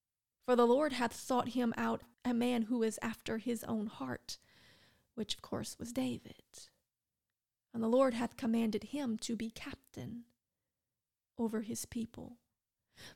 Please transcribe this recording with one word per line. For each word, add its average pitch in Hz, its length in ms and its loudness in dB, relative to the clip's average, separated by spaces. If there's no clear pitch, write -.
For 247 100 6
the 240 100 10
Lord 269 280 6
hath 240 200 0
sought - 340 0
him 233 280 2
out, 226 260 0
a 247 80 2
man 240 300 2
who 226 200 2
is 220 200 0
after 226 340 -4
his 226 280 -2
own 220 240 -2
heart," - 500 -8
which 220 200 -4
of - 80 -18
course - 360 -6
was 240 140 -10
David. - 760 -6
"And 226 80 -2
the 226 60 2
Lord 254 260 6
hath 233 240 -4
commanded 226 460 2
him 247 340 -2
to - 180 -4
be 220 140 -4
captain - 720 -12
over 226 240 -2
his 226 240 -6
people." - 540 -8